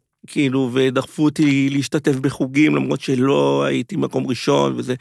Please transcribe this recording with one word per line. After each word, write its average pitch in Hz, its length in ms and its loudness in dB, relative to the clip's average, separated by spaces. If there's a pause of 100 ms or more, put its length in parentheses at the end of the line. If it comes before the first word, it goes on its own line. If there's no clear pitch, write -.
(260)
כאילו, 135 460 -2
ודחפו 131 520 0
אותי 143 460 2
להשתתף 143 460 0
בחוגים, 139 600 0
למרות 139 240 -2
שלא 139 640 2
הייתי 139 320 -4
מקום 135 300 -2
ראשון, 139 500 0
וזה, 127 240 -4